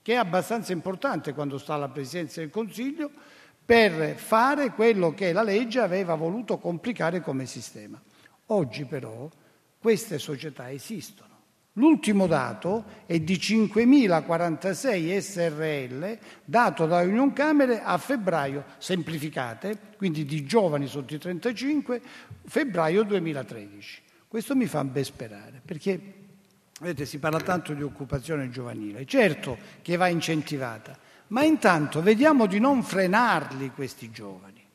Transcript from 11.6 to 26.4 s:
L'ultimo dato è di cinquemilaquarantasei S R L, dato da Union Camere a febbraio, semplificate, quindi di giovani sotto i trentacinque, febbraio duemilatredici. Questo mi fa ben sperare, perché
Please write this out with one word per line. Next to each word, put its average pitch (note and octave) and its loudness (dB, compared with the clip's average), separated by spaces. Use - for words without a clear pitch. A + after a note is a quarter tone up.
L'ultimo G#3+ 4
dato D#3+ 0
è E3+ 0
di E3+ 0
cinquemilaquarantasei F#3+ 2
S - -10
R D3+ -2
L, F3+ -8
dato E3+ 2
da F3 4
Union A3 4
Camere C#4 4
a F3+ 0
febbraio, D#3+ -2
semplificate, D#3+ -4
quindi D#3+ -2
di C#3+ -4
giovani D3 2
sotto C3 -8
i D3+ -8
trentacinque, A#3+ -4
febbraio F#3 2
duemilatredici. C3+ -6
Questo A#3 -4
mi B3+ 4
fa C#3+ -2
ben C3+ -2
sperare, A2+ -12
perché F3+ -6